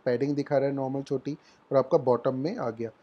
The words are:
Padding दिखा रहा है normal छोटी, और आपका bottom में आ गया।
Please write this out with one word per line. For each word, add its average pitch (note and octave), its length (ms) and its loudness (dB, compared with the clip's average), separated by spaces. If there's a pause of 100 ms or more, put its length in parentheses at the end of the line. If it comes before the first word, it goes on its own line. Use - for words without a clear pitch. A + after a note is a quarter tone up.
Padding C3 320 0
दिखा C#3+ 220 2
रहा C#3 100 4
है C#3+ 60 -2
normal C3+ 280 -4
छोटी, C#3 340 -4 (340)
और C#3 60 2
आपका C#3 240 4
bottom B2+ 360 2
में D#3 200 -4
आ C3 140 -4
गया। A2+ 200 -8 (120)